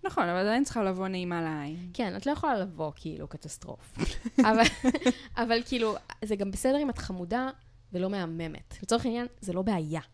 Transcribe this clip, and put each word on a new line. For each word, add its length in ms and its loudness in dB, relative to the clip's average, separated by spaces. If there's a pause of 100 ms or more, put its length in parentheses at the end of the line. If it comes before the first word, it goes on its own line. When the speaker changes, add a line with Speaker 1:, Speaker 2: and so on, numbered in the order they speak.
Speaker 1:
נכון, 200 0
אבל 160 2
עדיין 240 4
צריכה 200 0
לבוא 240 0
נעימה 340 -2
לעין. 520 -4
Speaker 2:
כן, 240 -2
את 80 -6
לא 60 2
יכולה 280 2
לבוא 360 -4
כאילו 320 -8
קטסטרוף. 720 -14 (200)
Speaker 1:
<laughs> 340 4
Speaker 2:
אבל, 120 8 (760)
אבל 280 4
כאילו, 300 0 (300)
זה 100 0
גם 160 -2
בסדר 260 2
אם 120 2
את 80 -4
חמודה 520 -4 (440)
ולא 160 0
מהממת. 760 -6
לצורך 220 2
העניין, 220 -2 (140)
זה 120 -4
לא 80 0
בעיה. 400 0 (120)